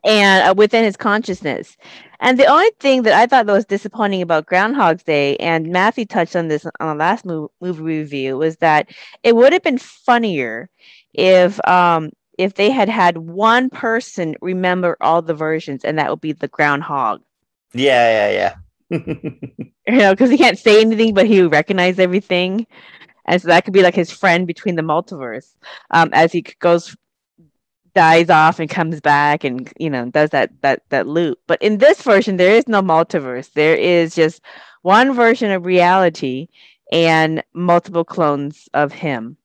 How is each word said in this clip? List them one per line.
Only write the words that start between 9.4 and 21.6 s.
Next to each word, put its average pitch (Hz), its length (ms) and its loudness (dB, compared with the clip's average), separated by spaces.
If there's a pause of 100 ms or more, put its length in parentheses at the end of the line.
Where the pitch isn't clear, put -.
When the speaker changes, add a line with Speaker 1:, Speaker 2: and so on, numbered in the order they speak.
Speaker 1:
have 370 120 0
been 277 140 -2
funnier 175 920 -4 (440)
if, 185 540 4
um, 175 440 2 (280)
if 190 160 -4
they 208 160 0
had 233 180 0
had 180 280 0
one 214 520 0
person 226 720 -6
remember 180 600 -4
all 165 200 0
the 165 140 -8
versions, 156 480 -8
and 156 160 -4
that 147 100 -4
would - 120 -8
be 156 100 -8
the 143 160 -8
groundhog. 143 720 -4 (520)
Speaker 2:
Yeah, 117 580 2
yeah, 95 220 -4 (360)
yeah. 165 100 -6
<laughs> - 80 -12 (800)
Speaker 1:
You 240 120 2
know, 202 180 6
'cause 254 140 2
he 233 80 2
can't 233 200 2
say 214 220 4
anything, 220 340 2
but 196 140 2
he 196 140 4
would 165 100 2
recognize 180 480 0